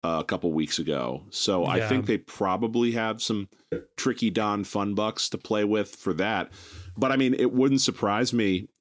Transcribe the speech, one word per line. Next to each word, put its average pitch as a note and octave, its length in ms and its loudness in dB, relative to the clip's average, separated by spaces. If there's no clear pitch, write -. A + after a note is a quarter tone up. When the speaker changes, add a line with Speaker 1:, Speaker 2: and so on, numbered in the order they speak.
Speaker 1:
uh, E2+ 160 -2
a D#2 60 -6
couple F2 260 -2
weeks D#2 280 -2
ago. C2 500 -4
So F#2 360 0
I F2 120 2
Speaker 2:
Yeah. A2 120 0
Speaker 1:
think B2+ 180 2
they A2 100 0
probably A2+ 760 0
have A2+ 280 -2
some G#2 260 -2
tricky A#2 360 0
Don G#2 320 0
Fun G2+ 320 -2
bucks G#2+ 340 -2
to - 80 -6
play G#2 260 0
with G#2 320 0
for - 200 -4
that. F#2 360 -2
But, C3 140 2
I C3 40 2
mean, C3 200 4
it B2 160 2
wouldn't C3 300 4
surprise A2 520 0
me G2+ 340 2